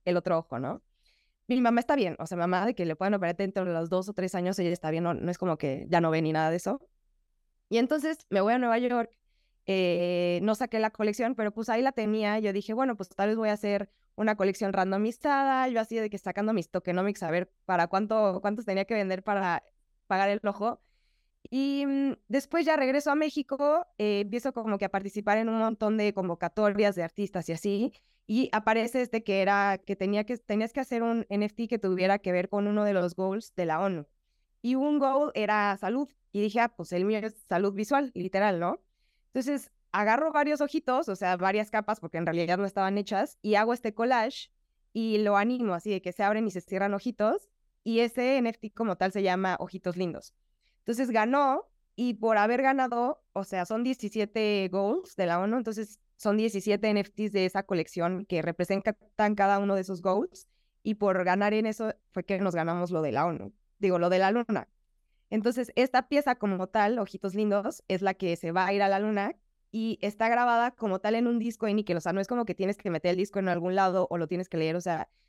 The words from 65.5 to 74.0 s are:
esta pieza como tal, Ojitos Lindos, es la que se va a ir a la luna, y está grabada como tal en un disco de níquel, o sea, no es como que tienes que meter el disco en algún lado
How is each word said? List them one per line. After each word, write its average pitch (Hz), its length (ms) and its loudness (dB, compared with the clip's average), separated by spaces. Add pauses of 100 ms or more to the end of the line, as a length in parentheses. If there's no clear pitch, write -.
esta 254 320 2
pieza 285 280 2
como 190 320 -2
tal, 214 320 2
Ojitos 190 340 -6
Lindos, 208 540 0
es 185 140 -2
la 190 120 0
que 175 220 -2
se 165 160 -6
va 185 140 0
a 196 60 0
ir 202 100 2
a 196 60 4
la 196 120 2
luna, 214 360 -2 (360)
y 220 300 -4
está 214 260 -2
grabada 240 420 2
como 196 300 -2
tal 214 160 0
en 240 100 2
un 233 140 0
disco 226 260 -4
de 202 80 2
níquel, 208 220 0
o 160 40 -2
sea, 170 120 -2
no 196 80 0
es 196 80 -4
como 240 160 -2
que 185 100 -4
tienes 196 240 -2
que 190 120 -6
meter 165 220 0
el 185 40 0
disco 196 240 -2
en 190 80 0
algún 175 260 0
lado 190 360 2